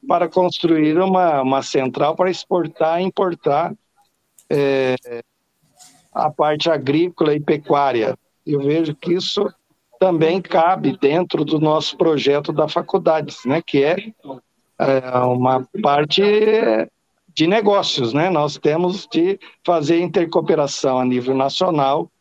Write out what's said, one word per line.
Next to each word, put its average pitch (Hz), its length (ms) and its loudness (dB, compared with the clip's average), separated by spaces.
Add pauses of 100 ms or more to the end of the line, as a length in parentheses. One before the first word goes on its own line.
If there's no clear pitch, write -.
para 170 220 0
construir 165 680 2
uma, 180 440 2
uma 135 200 0
central 139 520 -2
para 180 160 0
exportar 170 720 -2
e 190 40 -2
importar, 170 680 -2 (760)
é, 139 460 0 (1160)
a 151 180 -2
parte 151 400 0
agrícola 151 640 0
e 147 60 -4
pecuária. 143 760 0 (300)
Eu 147 140 -2
vejo 151 340 0
que 175 200 -2
isso 202 380 -4 (460)
também 175 420 2
cabe 170 560 0
dentro 156 480 0
do 151 140 -2
nosso 156 380 0
projeto 147 560 0
da 156 160 0
faculdade, 160 680 -2 (100)
né, 143 160 0
que 143 220 0
é, 160 140 2 (840)
é, 131 400 0
uma 127 480 2 (160)
parte 147 400 2 (1120)
de 156 120 2
negócios, 202 680 0
né? 156 180 0
Nós 147 260 -2
temos 180 540 -2
de 180 280 0 (260)
fazer 170 360 2
intercooperação 160 1000 0
a 127 40 0
nível 123 300 0
nacional 143 760 0 (100)